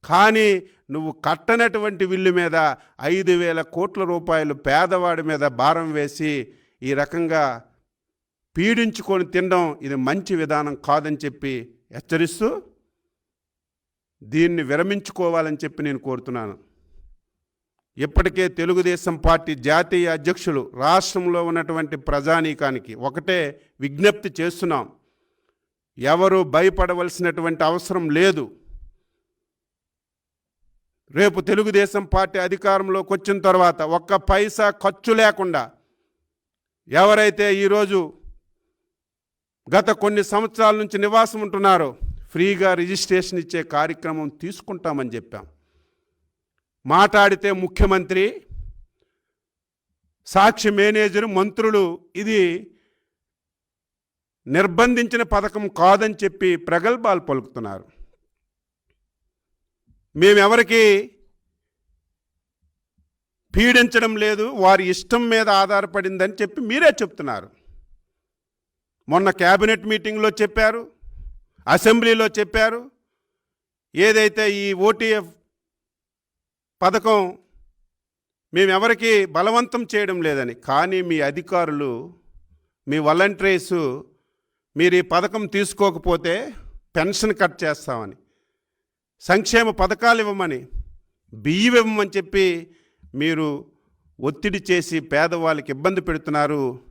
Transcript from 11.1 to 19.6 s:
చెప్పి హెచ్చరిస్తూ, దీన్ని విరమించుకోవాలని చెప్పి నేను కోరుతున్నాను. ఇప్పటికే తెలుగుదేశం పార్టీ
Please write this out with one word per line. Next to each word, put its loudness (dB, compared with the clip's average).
చెప్పి -8
హెచ్చరిస్తూ, -4
దీన్ని 0
విరమించుకోవాలని -2
చెప్పి -8
నేను -6
కోరుతున్నాను. -8
ఇప్పటికే -2
తెలుగుదేశం -2
పార్టీ 2